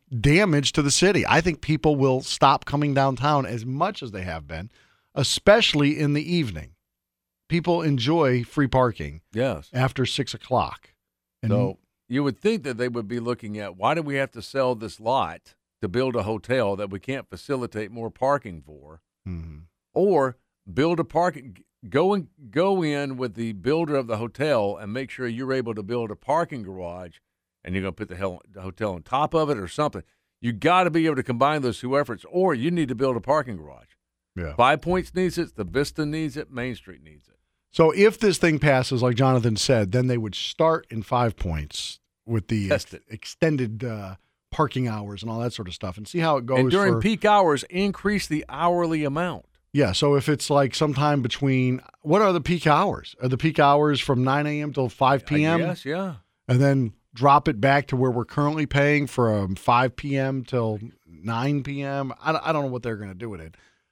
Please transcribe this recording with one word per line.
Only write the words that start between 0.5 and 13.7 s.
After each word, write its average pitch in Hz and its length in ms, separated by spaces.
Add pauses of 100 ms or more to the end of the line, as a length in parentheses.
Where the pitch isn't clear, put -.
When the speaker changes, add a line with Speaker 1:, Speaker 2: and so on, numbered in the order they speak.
Speaker 1:
to 156 80
the 139 100
city. 180 340
I 147 140
think 165 220
people 151 340
will 131 260
stop - 440
coming 147 280
downtown 135 520
as 110 200
much 151 380
as 117 80
they 95 120
have 82 220
been, 82 240 (460)
especially 151 840
in 147 160
the 151 220
evening. 90 360 (760)
People 170 340
enjoy 139 600
free 139 240
parking 101 540 (120)
Speaker 2:
Yes. 110 400
Speaker 1:
after 127 320
six - 280
o'clock. - 560 (520)
And 107 100
Speaker 2:
So 98 280 (300)
you 135 140
would 135 160
think 208 240
that 123 140
they 123 120
would 117 180
be 120 120
looking 113 380
at, 98 200